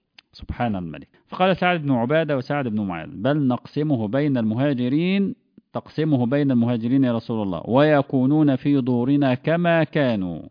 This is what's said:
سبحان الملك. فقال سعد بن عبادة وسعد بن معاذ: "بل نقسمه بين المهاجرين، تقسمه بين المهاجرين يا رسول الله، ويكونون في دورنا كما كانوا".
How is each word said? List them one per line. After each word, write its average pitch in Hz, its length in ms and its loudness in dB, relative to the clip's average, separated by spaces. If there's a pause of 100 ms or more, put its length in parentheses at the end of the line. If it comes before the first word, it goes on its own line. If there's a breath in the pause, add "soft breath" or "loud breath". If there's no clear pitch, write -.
(340)
سبحان 117 420 -4
الملك. 82 320 -10 (200 soft breath)
فقال 185 300 0
سعد 180 240 0
بن 143 100 -2
عبادة 143 460 0
وسعد 135 300 -4
بن 107 140 -2
معاذ: 85 320 -6
"بل 135 340 0
نقسمه 127 600 -2
بين 135 300 0
المهاجرين، 139 1000 0 (380)
تقسمه 139 520 0
بين 143 260 0
المهاجرين 120 520 2
يا 123 100 0
رسول 113 280 -4
الله، 92 240 -4
ويكونون 143 920 2
في 143 260 0
دورنا 127 520 2
كما 165 500 0
كانوا". 104 560 -2 (120)